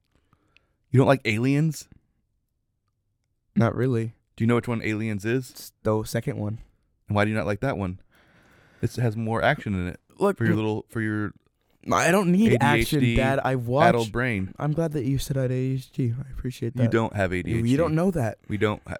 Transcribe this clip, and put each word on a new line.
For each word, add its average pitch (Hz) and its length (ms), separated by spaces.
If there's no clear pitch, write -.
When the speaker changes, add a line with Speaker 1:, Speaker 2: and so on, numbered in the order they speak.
Speaker 1:
You 123 80
don't 135 80
like 131 180
Aliens? 139 600
Speaker 2:
Not 117 200
really. 113 380
Speaker 1:
Do - 80
you 113 40
know 120 80
which 113 120
one 117 160
Aliens 107 420
is? 127 240
Speaker 2:
It's - 220
the 110 220
second 113 340
one. 107 220
Speaker 1:
And 104 80
why 104 100
do 107 60
you 107 40
not 107 120
like 101 140
that 135 160
one? 95 220
It - 140
has 113 220
more 113 260
action 120 300
in 90 140
it. - 120
Speaker 2:
Look, 190 180
Speaker 1:
For 117 80
your 113 80
Speaker 2:
m- 107 40
Speaker 1:
little, 107 320
for 113 120
your 107 320
Speaker 2:
I 131 200
don't 180 200
need 202 220
Speaker 1:
A 120 40
D 113 80
H 143 260
D 156 60
Speaker 2:
action, 120 180
Dad. 135 280
I 131 120
watch 127 320
Speaker 1:
addled 113 240
brain. 110 480
Speaker 2:
I'm 147 140
glad 160 200
that 135 120
you 135 120
said 135 200
I 131 60
had 127 80
A 127 180
D 131 60
H 131 160
D. 120 260
I 135 140
appreciate - 440
that. 123 80
Speaker 1:
You 113 60
don't 113 260
have 95 180
A 90 80
D 113 180
H 113 40
D. 117 60
Speaker 2:
You 131 80
don't 156 180
know 180 160
that. 117 260
Speaker 1:
We 107 100
don't 104 300
ha-, - 120